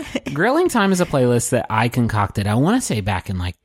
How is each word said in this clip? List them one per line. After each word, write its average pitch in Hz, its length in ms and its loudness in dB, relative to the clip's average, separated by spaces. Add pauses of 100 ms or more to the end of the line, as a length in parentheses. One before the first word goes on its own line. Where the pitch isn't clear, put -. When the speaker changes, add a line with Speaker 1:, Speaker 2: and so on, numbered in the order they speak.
Speaker 1:
<laughs> - 280 -8
Speaker 2:
Grilling 262 360 2
Time 196 220 2
is 180 100 2
a 170 60 2
playlist 123 420 2
that 120 200 0
I 110 200 0
concocted, 107 580 0
I 104 80 0
wanna 175 240 2
say 135 220 -4
back 95 280 -4
in, 95 100 -4
like, 90 260 -4